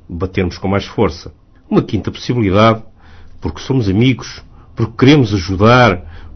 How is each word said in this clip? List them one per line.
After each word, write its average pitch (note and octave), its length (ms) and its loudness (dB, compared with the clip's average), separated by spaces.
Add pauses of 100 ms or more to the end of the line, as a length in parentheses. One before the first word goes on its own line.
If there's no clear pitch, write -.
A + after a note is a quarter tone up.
batermos F2+ 480 -4
com - 120 -6
mais G2 160 0
força. - 480 -4 (360)
Uma G#3 140 2
quinta - 280 -6
possibilidade, A2+ 720 0 (580)
porque - 200 -8
somos B2+ 280 -2
amigos, A2+ 540 0 (320)
porque - 300 -2
queremos B2+ 300 6
ajudar G2+ 1000 2